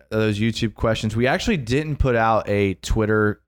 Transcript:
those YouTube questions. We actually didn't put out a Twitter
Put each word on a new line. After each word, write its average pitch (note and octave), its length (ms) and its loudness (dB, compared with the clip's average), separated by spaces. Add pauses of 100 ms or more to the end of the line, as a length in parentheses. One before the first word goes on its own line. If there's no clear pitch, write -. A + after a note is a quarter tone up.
(100)
those A2 280 0
YouTube A2 360 -2
questions. A2 420 -2
We A#2+ 100 2
actually F#3 300 0
didn't C#3 400 -4
put B2+ 180 2
out A2+ 340 2
a G2+ 260 0
Twitter G#2+ 720 0